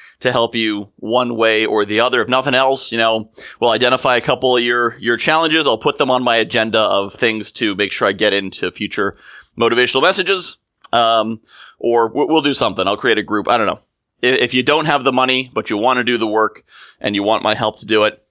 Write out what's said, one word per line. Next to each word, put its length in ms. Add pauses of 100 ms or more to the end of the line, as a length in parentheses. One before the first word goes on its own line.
(220)
to 100
help 240
you 400
one 400
way 300
or 180
the 160
other. 220
If 80
nothing 260
else, 380
you 40
know, 320 (300)
we'll 120
identify 440
a 60
couple 340
of 80
your, 360
your 180
challenges. 500
I'll 100
put 200
them 120
on 140
my 140
agenda 420
of 340
things 400
to 220
make 160
sure 160
I 60
get 180
into 400
future 460 (400)
motivational 440
messages. 560 (360)
Um, 480 (380)
or 300
w-, 180
we'll 140
do 120
something. 340
I'll 100
create 200
a 60
group. 240
I 100
don't 100
know. 140 (400)
I-, 60
if 260
you 100
don't 220
have 180
the 80
money, 420
but 160
you 80
want 200
to 60
do 140
the 100
work 360 (380)
and 140
you 80
want 200
my 120
help 240
to 60
do 180
it, 280